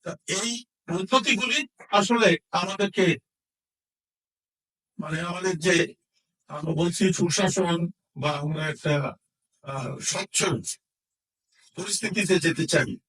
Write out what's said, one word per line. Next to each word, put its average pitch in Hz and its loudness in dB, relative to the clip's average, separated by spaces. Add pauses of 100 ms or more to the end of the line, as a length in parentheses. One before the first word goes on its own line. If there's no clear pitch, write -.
তা 175 -10 (100)
এই 233 -4 (240)
পদ্ধতিগুলি 240 2 (240)
আসলে 202 4 (140)
আমাদেরকে, 190 0 (1800)
মানে, 156 -6
আমাদের 180 -2
যে 170 2 (540)
আমরা 151 -6
বলছি 175 2
সুশাসন 175 0 (240)
বা 147 -2
আমরা 151 -4
একটা, 151 -2 (480)
আহ, 135 -8
স্বচ্ছ - -2 (1300)
পরিস্থিতিতে 190 0
যেতে 160 0
চাই 143 0 (120)